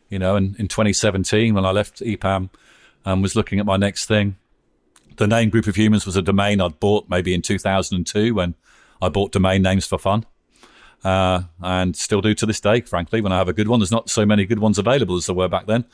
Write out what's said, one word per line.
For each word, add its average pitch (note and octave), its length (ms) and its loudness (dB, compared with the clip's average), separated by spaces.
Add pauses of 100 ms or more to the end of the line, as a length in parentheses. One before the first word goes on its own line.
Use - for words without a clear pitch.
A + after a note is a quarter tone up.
You G2 100 -8
know, F#2 200 0
and G2 200 0
in G2+ 120 -4
twenty G#2 240 0
seventeen, G#2+ 600 0
when F#2+ 120 0
I F#2+ 60 0
left G2+ 280 -4
epam F#2+ 500 -4 (540)
and F#2+ 180 0
was G2 140 0
looking G#2 240 0
at G#2 60 0
my G2 100 0
next G2 300 0
thing, G2+ 320 0 (800)
the G#2+ 100 0
name A2+ 220 2
Group G#2+ 180 0
of G2+ 80 -2
Humans G#2+ 300 2
was F#2 100 -4
a F#2+ 60 0
domain G2 400 2
I'd F2 180 -2
bought G#2 300 0
maybe F2+ 240 0
in F2 80 -2
two G2 180 -2
thousand F#2+ 380 -2
and F2 100 -4
two A2 280 0
when F2 200 -2 (460)
I F#2 80 0
bought G2 240 -2
domain F#2+ 280 2
names F#2+ 240 2
for F#2+ 120 -4
fun. G#2 280 -2 (800)
Uh, F#2 400 2 (180)
and F#2 340 -2
still - 260 -2
do G#2+ 120 2
to - 120 -4
this G#2+ 160 -2
day, A2+ 200 2
frankly, F2 380 -4
when G2+ 140 0
I F#2 40 0
have F#2 120 0
a F2+ 40 0
good G#2 140 -2
one. A#2 120 2
There's F#2+ 120 0
not A2+ 180 -2
so G#2+ 160 0
many G#2 200 4
good G#2+ 140 -2
ones G#2 180 2
available G#2 400 0
as E2+ 80 -4
there F#2+ 100 -2
were F#2 140 0
back F2+ 160 -4
then. A2+ 180 0 (100)